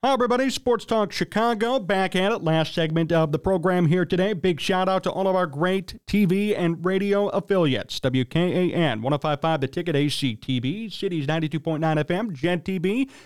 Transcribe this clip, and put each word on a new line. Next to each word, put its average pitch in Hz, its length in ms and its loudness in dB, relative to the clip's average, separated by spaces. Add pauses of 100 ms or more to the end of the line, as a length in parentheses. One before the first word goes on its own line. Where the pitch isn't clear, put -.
Hi, 269 80 4
everybody. 247 380 0
Sports - 340 -2
Talk 214 260 0
Chicago, 233 680 0
back 190 360 0
at 185 160 2
it. 226 120 -4
Last 160 320 0
segment 165 360 0
of 160 200 2
the 151 80 0
program 180 480 2
here 175 180 4
today. 190 280 0
Big 175 280 -2
shout 185 260 0
out 190 140 2
to 185 100 -2
all 190 160 0
of 190 80 2
our 185 120 2
great 180 580 -2
T 208 200 4
V 196 300 2
and 170 300 0
radio 202 440 0
affiliates. 160 720 0
W 127 220 2
K 170 480 0
A - 40 -4
N, 135 260 0
one 131 120 0
oh 147 40 0
five 147 240 -2
five 160 200 0
The 135 60 -2
Ticket, 170 280 -4
A 147 140 2
C 131 260 -2
T 127 240 -4
V, 190 300 -4
Cities 170 380 -4
ninety-two 160 320 -2
point 156 220 -2
nine 160 160 2
F 147 140 -2
M, 202 240 -2
Gen 170 260 -2
T 190 160 -4
V, 208 320 0 (160)